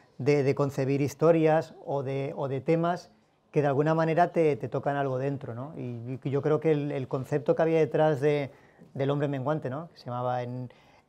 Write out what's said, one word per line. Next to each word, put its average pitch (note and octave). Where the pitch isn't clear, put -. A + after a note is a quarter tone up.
de, D3
de C3+
concebir C#3
historias D#3
o C#3
de, C3+
o C#3+
de C3
temas E3+
que D3+
de C#3+
alguna D3
manera E3
te, D#3
te B2+
tocan C#3+
algo C3+
dentro, C3+
¿no? C3+
Y, B2
y C#3+
yo C#3
creo D3+
que D#3+
el, D3
el C3+
concepto C#3+
que E3
había D#3+
detrás D#3
de, D3
del C3+
hombre C#3+
menguante, C#3
¿no? D#3+
Que -
se -
llamaba B2
en, B2